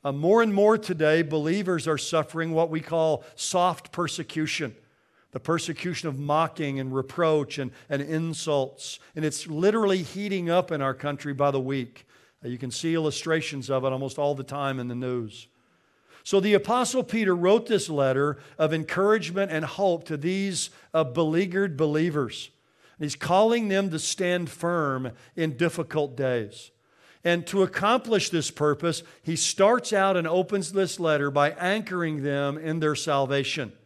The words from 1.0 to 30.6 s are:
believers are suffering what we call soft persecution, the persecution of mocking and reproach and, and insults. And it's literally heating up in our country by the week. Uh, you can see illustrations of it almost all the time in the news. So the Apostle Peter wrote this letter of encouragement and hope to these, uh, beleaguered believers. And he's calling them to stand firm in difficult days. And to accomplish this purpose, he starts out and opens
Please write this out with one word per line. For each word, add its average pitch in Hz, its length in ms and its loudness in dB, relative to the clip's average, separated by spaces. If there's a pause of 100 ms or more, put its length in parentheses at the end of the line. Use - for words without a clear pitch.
believers 160 640 -2
are 151 100 0
suffering 160 540 -2
what 160 180 2
we 160 120 -4
call 160 420 0 (120)
soft - 560 0
persecution, 156 840 -4 (560)
the 131 80 -10
persecution 165 680 -4
of 135 120 -4
mocking 147 600 0
and 131 140 -4
reproach 147 640 0
and, 127 140 -6 (180)
and 143 140 -2
insults. 156 960 -4 (160)
And 156 100 -2
it's 151 220 -4
literally 190 560 2
heating 190 480 -2
up 175 200 2
in 143 120 -2
our 135 100 0
country 143 400 -6
by 143 160 2
the 135 100 0
week. 131 480 -6 (380)
Uh, 120 40 -6
you 120 100 -8
can 123 100 -6
see 160 240 -2
illustrations 156 800 -2
of 131 140 0
it 131 60 2
almost 131 280 -6
all 143 160 0
the 135 80 -10
time 135 360 -4
in 120 100 -6
the 120 40 -8
news. 123 540 -6 (760)
So 196 180 4
the 208 140 6
Apostle 247 480 2
Peter 214 300 0
wrote 190 340 4
this 208 200 0
letter 139 500 2 (200)
of 156 160 2
encouragement 185 760 0
and 156 140 -2
hope 170 440 0
to 156 100 -4
these, 185 540 -2 (220)
uh, 160 120 2
beleaguered 170 720 0
believers. 151 720 0 (480)
And 151 80 -6
he's 143 100 -6
calling 214 540 2
them 196 220 0
to 160 80 -4
stand 180 500 -2
firm 139 640 -2 (260)
in 160 180 -2
difficult 151 640 -2
days. 123 540 -4 (520)
And 170 240 2
to 196 160 2
accomplish 214 680 2
this 165 220 -2
purpose, 151 520 0 (200)
he 160 140 -2
starts 233 560 2
out 190 240 4
and 165 100 0
opens 180 460 0